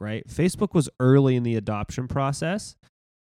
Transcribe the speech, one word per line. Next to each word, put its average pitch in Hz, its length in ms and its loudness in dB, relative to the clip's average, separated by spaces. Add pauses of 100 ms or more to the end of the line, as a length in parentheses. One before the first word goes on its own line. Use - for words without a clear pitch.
right? 107 260 -8
Facebook 185 460 -2
was 156 160 2 (100)
early 131 380 6
in 120 60 -2
the 117 120 -2
adoption 107 540 -6
process, 143 680 -6 (560)